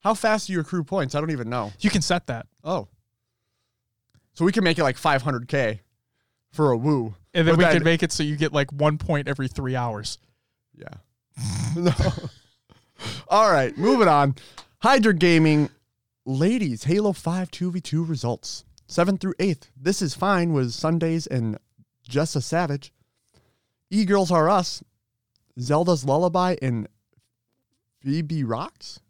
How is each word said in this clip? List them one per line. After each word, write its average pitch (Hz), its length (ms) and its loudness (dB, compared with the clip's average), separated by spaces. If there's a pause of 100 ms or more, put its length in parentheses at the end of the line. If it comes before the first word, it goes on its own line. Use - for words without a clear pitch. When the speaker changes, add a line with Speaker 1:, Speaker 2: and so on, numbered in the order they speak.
Speaker 1:
How 208 120 0
fast 214 340 0
do 190 60 -6
you 175 80 0
accrue 165 240 -4
points? 147 300 -4
I 147 60 0
don't 160 100 -4
even 123 180 -4
know. 113 320 -6
Speaker 2:
You 208 80 2
can 196 140 0
set 175 240 -2
that. 117 200 -8 (160)
Speaker 1:
Oh. 151 260 -6 (1500)
So 165 100 -2
we 190 80 4
can 226 100 2
make 165 160 2
it, 170 40 2
like, 135 160 0
five 139 240 2
hundred 123 260 -4
K 117 320 -2 (720)
for 151 180 2
a 123 60 2
woo. 120 380 -2 (180)
Speaker 2:
And 165 160 2
then - 60 6
Speaker 1:
But 165 40 4
Speaker 2:
we 180 60 6
Speaker 1:
then 165 120 4
Speaker 2:
can 156 80 0
make 165 180 2
it 170 100 -2
so - 100 -4
you 151 140 -2
get, 147 160 -2
like, 143 180 0
one 151 280 0
point 143 280 -4
every 139 220 -4
three 131 280 -6
hours. 113 420 -6 (580)
Speaker 1:
Yeah. - 120 -18 (480)
<laughs> - 400 -6
No. 175 160 2 (1400)
All 208 220 4
right, 135 280 2
moving 220 300 4
on. 143 260 4 (480)
Hydra 226 320 6
Gaming, 156 560 4 (560)
ladies, 151 580 -2
Halo 196 300 0
five 175 360 -4
two 180 200 -6
v 180 100 -6
two 160 240 -4
results. 123 640 -6 (200)
Seventh 180 340 0
through 190 180 -4
eighth, 175 320 -2 (100)
This 180 220 -2
Is 151 140 -4
Fine 175 360 0
was 131 220 0
Sundays 165 540 -2
and 113 300 -4 (500)
Jessa 139 340 -2
Savage. 143 500 -4 (960)
E-Girls 196 440 2
Are 165 180 4
Us, 185 320 0 (800)
Zelda's 147 440 2
Lullaby, 180 560 2
and 120 280 -2 (1120)
Phoebe 151 420 -4
Rocks? 117 560 -8 (120)